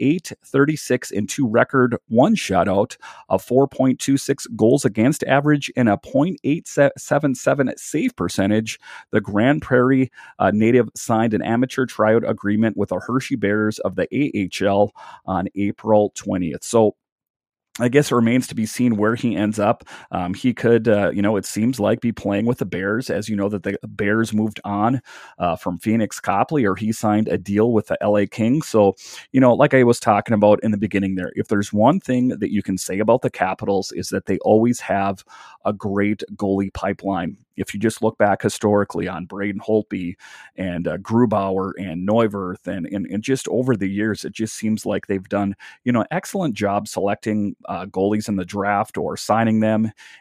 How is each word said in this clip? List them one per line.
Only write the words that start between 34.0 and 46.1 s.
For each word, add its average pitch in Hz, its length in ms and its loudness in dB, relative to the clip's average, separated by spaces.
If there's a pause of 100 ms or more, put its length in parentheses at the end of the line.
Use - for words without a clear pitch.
that 95 160 -4
they 92 140 -2
always 113 420 4
have 98 420 -2 (440)
a 104 80 0
great 101 480 -2 (120)
goalie 98 380 -2
pipeline. 95 640 -6 (200)
If - 160 -8
you - 80 -8
just 110 220 0
look 110 160 0
back 101 240 2
historically 101 640 0
on 90 160 -8
Braden 98 380 -6
Holtby 104 540 -4 (400)
and, 87 300 -6
uh, 82 120 -4
Grubauer 98 800 0
and 90 280 -8
Neuwirth 101 600 0
and, 92 180 -6
and, 101 220 -6
and 107 160 -6
just 131 260 -4
over 127 260 0
the 98 140 -2
years, 101 380 -4
it 73 80 -12
just 110 220 -8
seems 110 280 -4
like 101 220 -4
they've 98 200 -4
done, 101 300 -4 (260)
you 123 80 -2
know, 113 200 0